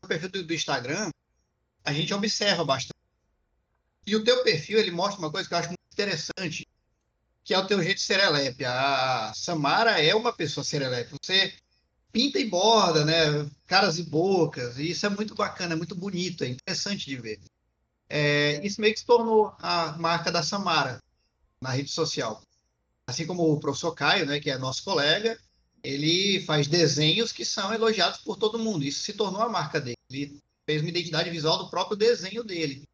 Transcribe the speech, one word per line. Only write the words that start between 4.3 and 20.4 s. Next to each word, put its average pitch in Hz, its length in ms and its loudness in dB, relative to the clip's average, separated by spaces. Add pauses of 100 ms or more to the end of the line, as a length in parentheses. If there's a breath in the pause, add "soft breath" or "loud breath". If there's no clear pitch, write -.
perfil, 185 340 2
ele 214 140 2
mostra 202 260 -2
uma 151 140 -4
coisa 185 160 -4
que 180 60 -6
eu 170 40 2
acho 160 100 -2
muito 180 120 -10 (120)
interessante, 185 760 -4 (760)
que - 120 -2
é 185 40 4
o 190 80 0
teu 196 160 2
jeito 170 180 0
serelepe. 143 640 2
A 127 680 0
Samara 175 680 2
é 160 140 6
uma 233 180 2
pessoa 151 300 -4
serelepe. 127 580 -2
Você 190 340 0 (580)
pinta 277 260 0
e 226 100 0
borda, 180 560 4
né? 151 440 2 (180)
Caras 180 320 2
e 180 40 -6
bocas, 151 760 0
e 156 120 -4
isso - 140 -4
é 208 60 2
muito 208 240 -6
bacana, 180 400 -4
é - 20 -2
muito 165 180 -6
bonito, 175 500 -4
é 127 40 -4
interessante 190 560 -6
de 139 120 -8
ver. 110 220 -10 (680)
É, 147 560 2
isso 202 160 -6
meio 214 140 4
que - 60 -10
se - 60 -16
tornou 226 520 4
a 170 400 0
marca 165 340 0
da 170 100 2